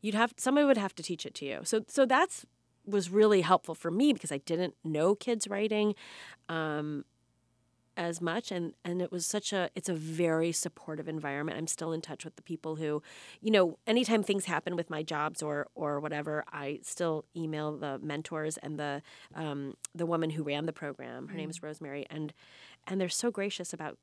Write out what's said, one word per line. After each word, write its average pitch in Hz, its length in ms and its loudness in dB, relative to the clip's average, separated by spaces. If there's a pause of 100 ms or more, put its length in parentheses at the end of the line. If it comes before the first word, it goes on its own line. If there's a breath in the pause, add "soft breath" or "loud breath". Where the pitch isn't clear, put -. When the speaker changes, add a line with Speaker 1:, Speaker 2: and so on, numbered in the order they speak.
Speaker 1:
You'd 208 140 -2
have, 233 240 4
somebody 285 280 6
would 262 120 8
have 196 160 -2
to - 80 -14
teach - 240 -6
it - 80 -12
to - 100 -10
you. 117 200 -4
So, 220 240 0
so 277 180 4
that's, 277 400 2 (400)
was 196 240 0
really 208 320 8
helpful 170 320 4
for 170 160 -4
me 247 240 6
because 156 180 -4
I 139 60 -2
didn't 170 440 -2
know 160 320 4
kids 220 320 -2
writing, 208 480 2 (540 loud breath)
um, 151 560 -2 (920)
as 170 260 -2
much, 175 280 -2
and, 175 220 -4 (100)
and 180 200 -2
it - 100 -4
was 175 140 -2
such - 260 -2
a, 185 220 2
it's 185 160 -6
a 175 40 2
very 160 580 2
supportive 160 540 -6
environment. 151 520 -4
I'm 160 80 -4
still 165 260 -4
in 160 80 -2
touch - 240 -10
with 160 120 -12
the - 60 -20
people 160 340 -6
who, 156 260 -2 (400 loud breath)
you 220 80 0
know, 185 260 6 (100)
anytime 226 360 4
things 196 240 0
happen 175 280 -2
with 170 140 -2
my 156 140 -4
jobs 156 400 -2
or, 147 320 -2
or 147 260 -2
whatever, 151 500 -4
I 143 320 -6
still 160 440 -2 (100)
email 151 400 -2
the 139 220 -6
mentors 156 600 -4
and 151 200 -8
the, 147 240 -4 (320 loud breath)
um, 143 400 -6 (200)
the 170 120 -2
woman 165 240 2
who 156 120 -4
ran 147 220 -2
the 165 80 -2
program. 135 560 -10
Her 202 80 -10
name 156 140 -6
is 165 80 -10
Speaker 2:
Mm. 175 60 -14
Speaker 1:
Rosemary, 151 440 -8
and, 156 240 -6 (540 loud breath)
and 185 120 0
they're 180 120 2
so 240 200 0
gracious 196 440 -4
about 160 280 -8